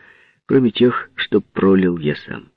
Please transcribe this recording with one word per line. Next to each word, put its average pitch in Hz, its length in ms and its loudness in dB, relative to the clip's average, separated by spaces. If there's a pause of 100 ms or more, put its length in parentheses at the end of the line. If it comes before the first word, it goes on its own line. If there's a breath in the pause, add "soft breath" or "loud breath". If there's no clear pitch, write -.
(460 soft breath)
кроме 127 260 2
тех, - 440 0
что - 260 -2
пролил 92 560 0
я 73 180 -4
сам. - 420 -16